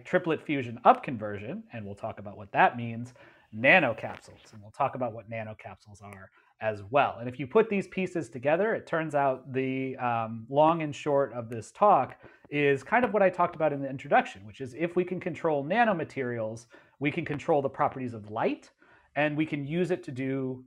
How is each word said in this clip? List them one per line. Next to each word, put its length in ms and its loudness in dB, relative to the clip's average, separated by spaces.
triplet 380 0
fusion 420 -4
up 200 8
conversion, 600 -8
and 120 -10
we'll 80 -10
talk 240 -10
about 200 -14
what 160 -16
that 220 4
means, 380 -8
nanocapsules, 960 2
and 120 -20
we'll 80 -20
talk 240 0
about 180 -4
what 160 -14
nanocapsules 720 -12
are 300 -18
as 300 -2
well. 300 2
And 100 -8
if 100 -10
you 60 -6
put 240 4
these 200 0
pieces 380 -4
together, 460 0
it 140 -6
turns 260 -4
out 400 0
the, 440 -2
um, 520 -4
long 320 4
and 140 -4
short 380 0
of 160 -8
this 220 -10
talk 460 4
is 320 2
kind 240 2
of 80 0
what 80 4
I 80 6
talked 260 0
about 180 2
in 80 -6
the 80 -4
introduction, 580 0
which 120 -18
is 140 -10
if 220 -2
we 80 2
can 160 -4
control 440 -2
nanomaterials, 1000 -2
we 140 0
can 140 -4
control 360 0
the 80 0
properties 460 -4
of 160 -14
light, 400 -4
and 180 2
we 100 0
can 200 -6
use 260 0
it 120 -4
to 80 -12
do, 560 -4